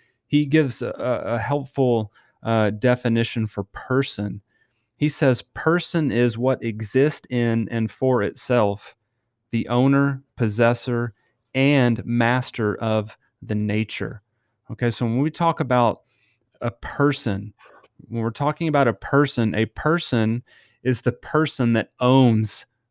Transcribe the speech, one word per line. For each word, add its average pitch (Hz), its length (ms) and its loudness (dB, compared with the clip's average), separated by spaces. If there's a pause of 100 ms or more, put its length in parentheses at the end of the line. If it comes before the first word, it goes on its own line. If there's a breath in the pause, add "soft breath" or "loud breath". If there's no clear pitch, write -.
(260 soft breath)
he 147 200 0
gives 139 360 0
a, 107 80 -4
a, 117 440 -4
a 117 40 -2
helpful, 123 760 -2 (320 soft breath)
uh, 113 260 2
definition 117 760 0
for 101 180 -8
person. - 760 -4 (560)
He 151 140 0
says, 131 320 2
"Person - 680 -2
is 113 280 2
what 127 260 -2
exists 117 640 0
in 117 420 0
and 113 200 -2
for 127 320 0
itself, 101 720 -2 (560)
the 113 180 -4
owner, 139 540 2 (140)
possessor, 117 760 0 (400)
and 131 540 2
master 120 720 0
of 110 420 -4 (240)
the 110 140 -4
nature." 107 640 -4 (480)
Okay, 120 180 -2
so 117 160 -2
when 117 140 0
we 151 120 0
talk 165 300 0
about 123 440 2 (560)
a 117 100 -4
person, 107 800 -2 (560 soft breath)
when 113 140 -4
we're 113 80 -2
talking 147 380 -4
about 143 200 2
a 110 60 0
person, 135 600 2
a 110 120 0
person 120 800 -2 (400 soft breath)
is 127 180 0
the 120 100 0
person 131 640 0
that - 160 -2 (100)
owns 123 640 4 (260)